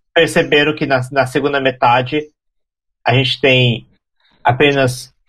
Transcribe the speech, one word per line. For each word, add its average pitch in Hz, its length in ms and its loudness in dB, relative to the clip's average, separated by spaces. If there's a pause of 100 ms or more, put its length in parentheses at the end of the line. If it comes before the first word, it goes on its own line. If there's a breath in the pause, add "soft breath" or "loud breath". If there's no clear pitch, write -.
(140)
perceberam 151 600 2
que 151 120 -6
na, 135 140 0 (120)
na 135 140 0
segunda 139 340 -2
metade 127 600 0 (840)
a 117 80 2
gente 131 260 -2
tem 127 460 0 (580)
apenas 135 680 0 (160)